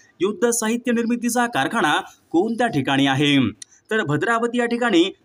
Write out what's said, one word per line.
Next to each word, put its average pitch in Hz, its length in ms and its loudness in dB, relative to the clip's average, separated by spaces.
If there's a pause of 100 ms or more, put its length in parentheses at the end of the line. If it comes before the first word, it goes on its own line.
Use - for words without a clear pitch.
(200)
युद्ध 208 300 0
साहित्य 233 420 -2
निर्मितीचा 233 540 -2
कारखाना 180 480 0 (360)
कोणत्या 214 360 0
ठिकाणी 139 400 0
आहे? 139 320 2 (520)
तर 220 120 0
भद्रावती 226 560 -2
या 240 80 0
ठिकाणी 233 380 2 (200)